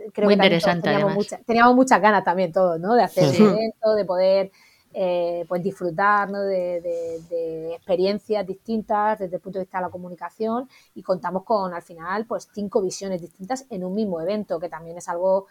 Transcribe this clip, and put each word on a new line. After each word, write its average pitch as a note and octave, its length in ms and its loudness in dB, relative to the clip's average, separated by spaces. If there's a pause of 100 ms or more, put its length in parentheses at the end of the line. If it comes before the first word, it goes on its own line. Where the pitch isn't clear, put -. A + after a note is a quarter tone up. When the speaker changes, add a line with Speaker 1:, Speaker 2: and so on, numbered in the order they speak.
(140)
Speaker 1:
creo G#3 140 0
Speaker 2:
Muy G3+ 80 6
Speaker 1:
que - 20 2
también - 0 -
todos G3 60 4
Speaker 2:
interesante, F3 400 4
Speaker 1:
teníamos D#3 200 2
Speaker 2:
además. G3 120 2
Speaker 1:
mucha, G3+ 300 -4
teníamos A#3+ 300 6
muchas B3+ 240 6
ganas G3 240 4
también F3 280 0
todos, F3 280 2
¿no? F#3+ 140 -2
De A#3+ 80 6
hacer F3+ 220 2 (100)
Speaker 3:
Sí. G#3+ 100 8
Speaker 1:
el G#3 60 8
evento, A3 460 0
de G#3 100 0
poder, F#3+ 460 2 (420)
eh, F3 540 -2
pues, F3+ 160 -4
disfrutar, G3 640 0
¿no? G3+ 120 -6
De, F3+ 380 -2
de, E3+ 500 -8
de E3 440 -6
experiencias G3 720 -2
distintas G#3 760 -2
desde F#3 160 -8
el E3+ 60 -8
punto F#3+ 180 -10
de F#3+ 60 -6
vista F#3+ 140 -8
de F3+ 60 -4
la F3 40 -6
comunicación, F3+ 800 -8 (240)
y G#3 80 -18
contamos F3+ 420 -4
con, F#3+ 300 -2
al E3+ 80 -8
final, F3+ 460 -8
pues, G3 260 -8
cinco G#3 280 -2
visiones F#3 380 -6
distintas F#3+ 500 -10
en F#3 140 -8
un F#3 120 -6
mismo G3 260 -4
evento, F#3+ 380 -4
que E3+ 100 -8
también E3 280 -14
es F3 120 -14
algo, F#3+ 400 0